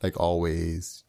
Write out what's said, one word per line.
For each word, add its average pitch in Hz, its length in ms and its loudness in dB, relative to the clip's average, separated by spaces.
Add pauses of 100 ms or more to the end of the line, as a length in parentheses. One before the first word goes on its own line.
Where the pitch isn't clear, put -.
like, 92 160 -2
always 85 920 0